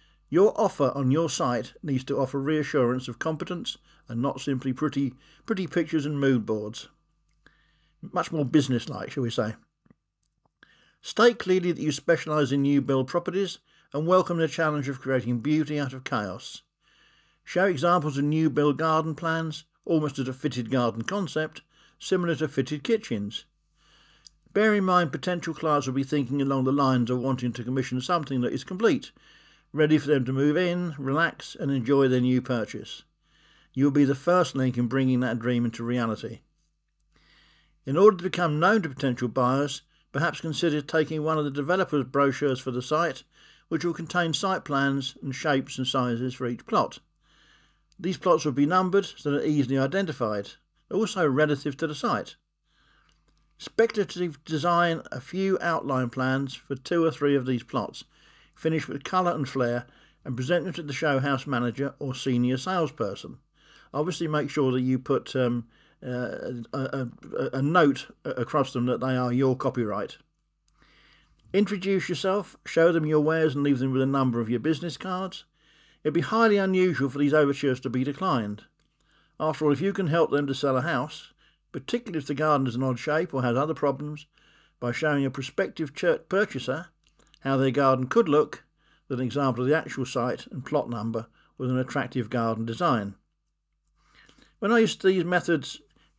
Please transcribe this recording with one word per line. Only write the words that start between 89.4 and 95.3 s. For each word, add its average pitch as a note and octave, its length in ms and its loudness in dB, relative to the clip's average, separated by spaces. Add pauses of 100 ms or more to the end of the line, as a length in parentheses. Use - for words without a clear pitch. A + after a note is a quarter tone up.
of C3 60 0
the D3+ 80 4
actual C3+ 280 -4
site B2 420 -4
and C3 180 -10
plot C#3+ 240 -2
number A2+ 380 -4 (300)
with B2+ 120 -4
an B2+ 100 2
attractive B2+ 500 -4
garden A2+ 360 -2
design. A2+ 500 -2 (1400)
When G3+ 120 0
I A#3 80 6
used - 240 2
these F#3+ 200 4
methods E3+ 580 0 (380)